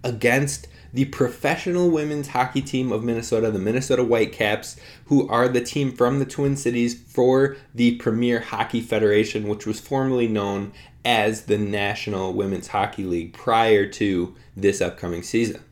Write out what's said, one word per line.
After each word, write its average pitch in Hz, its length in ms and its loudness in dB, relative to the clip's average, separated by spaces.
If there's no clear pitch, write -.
against 123 640 0
the 131 120 2
professional 170 840 0
women's 151 400 -2
hockey 131 320 0
team 131 300 -2
of 110 120 -2
Minnesota, 113 480 0
the 101 80 -2
Minnesota 123 440 0
Whitecaps, 110 760 0
who 143 240 2
are 120 180 2
the 123 140 0
team 135 320 -4
from 123 260 2
the 135 60 0
Twin 139 320 -2
Cities 120 360 0
for 135 640 2
the 120 220 4
Premier 120 440 0
Hockey 113 420 -4
Federation, 107 680 2
which 104 180 -4
was 107 140 -4
formerly 131 480 0
known 101 460 -2
as 110 380 2
the 104 140 0
National 101 760 -2
Women's 98 340 -4
Hockey 101 360 -2
League 85 300 -4
prior 113 520 4
to 95 500 -2
this 98 260 2
upcoming 87 420 -4
season. 113 380 -2